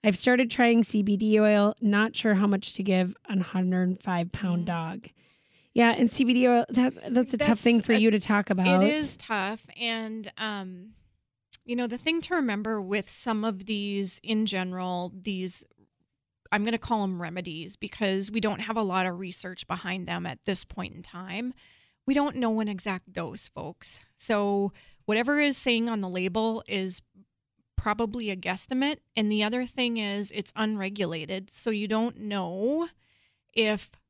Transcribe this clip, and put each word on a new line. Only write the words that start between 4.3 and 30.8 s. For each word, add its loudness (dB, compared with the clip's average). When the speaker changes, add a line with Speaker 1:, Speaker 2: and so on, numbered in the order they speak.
Speaker 1:
pound 0
Speaker 2:
Mm. -4
Speaker 1:
dog." -6
Yeah, 6
and 4
C 0
B 4
D 6
oil, 6
that's, 2
that's 2
a -4
tough 2
Speaker 2:
That's 4
Speaker 1:
thing 6
for 2
Speaker 2:
a, 6
Speaker 1:
you 8
to 2
talk 0
about. 4
Speaker 2:
it 6
is -2
tough. -6
And, -6
um, -10
you -6
know, -2
the -6
thing 0
to -4
remember -2
with -4
some -4
of -4
these -4
in 0
general, -4
these, -8
I'm 2
gonna 0
call 0
'em -4
remedies -10
because -2
we 0
don't -2
have -6
a 0
lot 0
of -4
research -12
behind -6
them -4
at -10
this -2
point -10
in -16
time. -10
We 2
don't 2
know 0
an 0
exact -6
dose, -8
folks. -10
So 0
whatever 2
is 2
saying 2
on -2
the -4
label -2
is -4
probably -2
a -4
guesstimate. -2
And 2
the 2
other -2
thing -2
is -4
it's -8
unregulated. -4